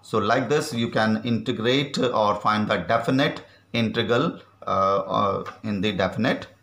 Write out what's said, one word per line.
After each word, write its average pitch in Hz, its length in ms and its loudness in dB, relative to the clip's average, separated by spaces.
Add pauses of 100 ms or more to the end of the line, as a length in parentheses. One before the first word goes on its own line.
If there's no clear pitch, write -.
So - 160 -2
like 113 320 2
this, 151 240 0
you 117 160 -2
can 110 340 0
integrate 123 720 0
or 110 380 2
find 107 340 0
the 107 80 2
definite 123 720 0 (260)
integral, 117 680 0 (260)
uh, - 20 -6
uh, 98 760 0 (180)
in 104 180 -2
the 101 120 0
definite 101 560 -2 (140)